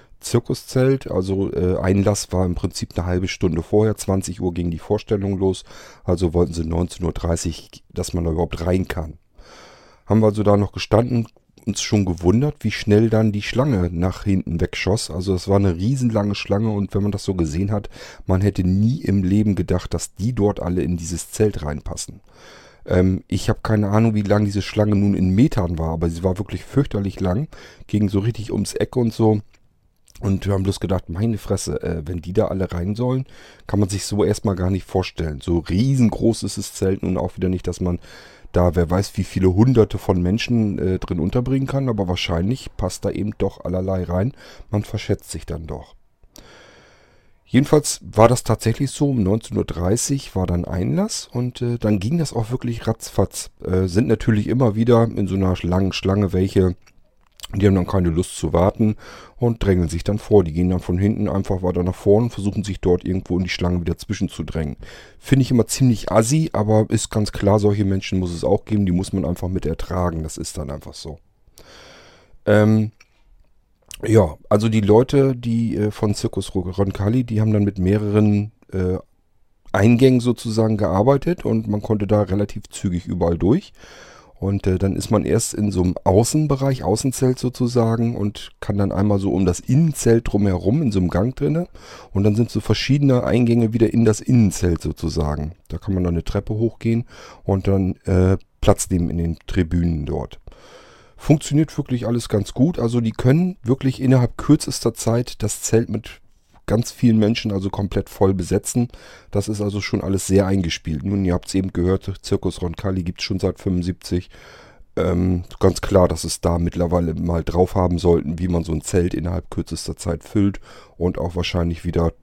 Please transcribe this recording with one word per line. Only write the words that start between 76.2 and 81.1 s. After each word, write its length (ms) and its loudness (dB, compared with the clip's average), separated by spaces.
Ro-, 160 -4
Roncalli, 520 0
die 160 -2
haben 140 2
dann 100 4
mit 140 -2
mehreren, 720 2
äh, 240 -2
Eingängen 480 6
sozusagen 540 0
gearbeitet 720 0